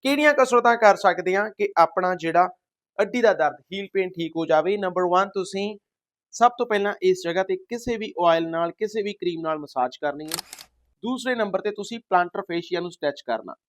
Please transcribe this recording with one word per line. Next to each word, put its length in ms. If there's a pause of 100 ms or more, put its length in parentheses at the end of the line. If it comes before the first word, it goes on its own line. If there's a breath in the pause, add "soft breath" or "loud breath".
ਕਿਹੜੀਆਂ 320
ਕਸਰਤਾਂ 440
ਕਰ 180
ਸਕਦੇ 400
ਹਾਂ 140
ਕਿ 280
ਆਪਣਾ 380
ਜਿਹੜਾ 340 (520)
ਅੱਡੀ 200
ਦਾ 120
ਦਰਦ, 220 (180)
ਹੀਲ 200
ਪੇਨ 160
ਠੀਕ 260
ਹੋ 100
ਜਾਵੇ? 320
ਨੰਬਰ 240
ਵਨ, 280
ਤੁਸੀਂ 480 (540)
ਸਭ 260
ਤੋਂ 80
ਪਹਿਲਾਂ 360
ਇਸ 220
ਜਗ੍ਹਾ 200
ਤੇ 120
ਕਿਸੇ 420
ਵੀ 160 (140)
ਆਇਲ 220
ਨਾਲ, 220
ਕਿਸੇ 300
ਵੀ 120
ਕਰੀਮ 280
ਨਾਲ 180
ਮਸਾਜ 420
ਕਰਨੀ 240
ਹੈ। 120 (680)
ਦੂਸਰੇ 320
ਨੰਬਰ 260
ਤੇ 100
ਤੁਸੀਂ 280
plantar 420
fascia 400
ਨੂੰ 100
ਸਟ੍ਰੈਚ 340
ਕਰਨਾ। 300 (140)